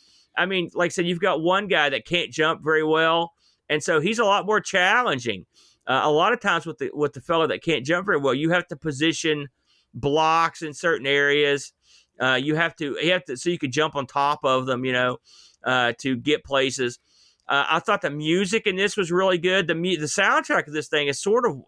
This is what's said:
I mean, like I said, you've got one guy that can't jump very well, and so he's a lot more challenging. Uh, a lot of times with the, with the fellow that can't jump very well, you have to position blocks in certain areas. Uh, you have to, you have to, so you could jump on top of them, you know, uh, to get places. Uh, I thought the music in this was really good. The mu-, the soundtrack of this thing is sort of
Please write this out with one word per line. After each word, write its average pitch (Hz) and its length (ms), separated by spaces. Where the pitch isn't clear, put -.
I 175 100
mean, 185 280
like 175 120
I 170 40
said, 175 160
you've 175 140
got 170 200
one 185 280
guy 156 200
that 135 160
can't 165 280
jump 156 320
very 156 200
well, 165 480
and 151 120
so 160 200
he's 214 180
a 233 60
lot 196 200
more 208 160
challenging. 180 840
Uh, 131 160
a 139 80
lot 170 220
of 240 80
times 175 260
with 160 120
the, 139 140
with 143 200
the 131 80
fellow 160 260
that 104 160
can't 143 240
jump 175 200
very 180 120
well, 135 160
you 151 160
have 175 180
to 160 80
position 151 720
blocks 160 640
in 151 140
certain 151 320
areas. 143 680
Uh, 127 200
you 151 140
have 165 220
to, 139 260
you 170 100
have 180 120
to, 127 120
so 151 120
you 175 100
could 131 140
jump 151 240
on 135 100
top 143 380
of 131 220
them, 127 180
you 131 80
know, 127 240
uh, 123 340
to 131 180
get 139 280
places. 135 540
Uh, 139 220
I 160 80
thought 196 240
the 160 80
music 170 560
in 190 100
this 196 200
was 180 140
really 185 280
good. 185 300
The 170 60
mu-, 170 220
the 151 100
soundtrack 208 600
of 151 80
this 151 140
thing 147 200
is 139 100
sort 240 280
of 139 220